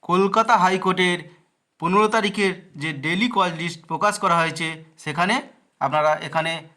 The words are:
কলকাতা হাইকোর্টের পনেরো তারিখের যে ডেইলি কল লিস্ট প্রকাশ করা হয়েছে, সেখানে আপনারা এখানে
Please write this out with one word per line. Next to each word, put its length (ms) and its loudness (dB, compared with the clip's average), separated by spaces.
কলকাতা 460 4
হাইকোর্টের 560 0
পনেরো 340 2
তারিখের 380 0
যে 80 -4
ডেইলি 320 -2
কল 160 2
লিস্ট 200 -8
প্রকাশ 320 0
করা 180 2
হয়েছে, 280 -2
সেখানে 300 0
আপনারা 320 2
এখানে 260 -2